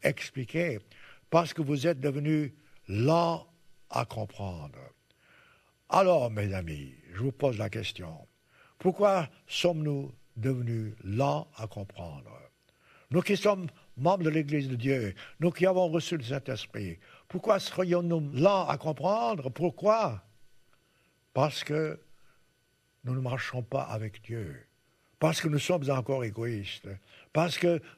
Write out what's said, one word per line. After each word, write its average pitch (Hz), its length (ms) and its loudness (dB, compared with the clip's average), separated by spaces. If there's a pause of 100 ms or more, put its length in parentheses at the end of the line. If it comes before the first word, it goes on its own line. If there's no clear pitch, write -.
expliquer, 143 760 -2 (520)
parce 165 240 2
que 165 80 -2
vous 139 240 0
êtes 156 140 2
devenus 147 520 0 (340)
lents 160 600 2 (400)
à 123 160 0
comprendre. » 90 760 -8 (1080)
Alors, 170 420 4
mes 104 220 -2
amis, 76 420 -8 (200)
je 95 60 -6
vous 131 120 -2
pose 131 240 0
la 104 140 -4
question. 87 580 -10 (500)
Pourquoi 190 500 2 (180)
sommes-nous 147 680 0 (220)
devenus 117 640 -2
lents 139 540 0
à 110 100 -10
comprendre ? 85 720 -12 (720)
Nous 175 120 2
qui 202 140 2
sommes 190 320 2 (280)
membres 175 280 2
de 156 60 4
l'Église 147 380 0
de 127 80 -4
Dieu, 120 380 0 (260)
nous 170 100 4
qui 175 160 2
avons 185 220 4
reçu 165 280 0
le 139 80 -6
Saint-Esprit, 110 720 -6 (300)
pourquoi 196 320 2
serions-nous 170 720 0
lents 180 340 6
à 143 100 2
comprendre ? 160 760 0
Pourquoi ? 175 720 2 (1080)
Parce 143 320 0
que 156 360 -4 (1040)
nous 127 100 -4
ne 131 60 -2
marchons 127 420 -4
pas 131 200 -2
avec 110 400 -6
Dieu, 95 440 -10 (520)
parce 160 220 2
que 160 80 0
nous 147 100 2
sommes 147 320 0
encore 131 340 0
égoïstes, 107 640 -6 (440)
parce 165 260 2
que 170 220 4 (180)